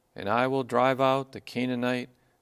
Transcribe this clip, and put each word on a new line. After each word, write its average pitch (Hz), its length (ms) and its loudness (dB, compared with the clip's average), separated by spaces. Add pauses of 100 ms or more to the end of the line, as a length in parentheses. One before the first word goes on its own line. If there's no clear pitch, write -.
(140)
and 98 140 -8
I 120 180 2
will 135 180 0
drive 123 360 2
out 135 320 0
the 104 80 -12
Canaanite, 123 680 -4 (320)